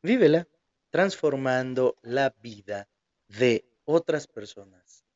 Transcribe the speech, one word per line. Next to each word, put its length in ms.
Vívela 460
transformando 1120
la 280
vida 480
de 420
otras 440
personas 760